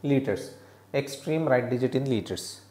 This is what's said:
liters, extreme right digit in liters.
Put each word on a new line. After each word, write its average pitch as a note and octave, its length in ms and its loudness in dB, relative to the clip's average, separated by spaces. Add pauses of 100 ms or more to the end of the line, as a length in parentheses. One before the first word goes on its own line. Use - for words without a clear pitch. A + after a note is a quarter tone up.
liters, C3+ 540 0 (380)
extreme D#3 540 -2
right B2 220 4
digit B2 260 0
in C3+ 140 0
liters. - 600 -4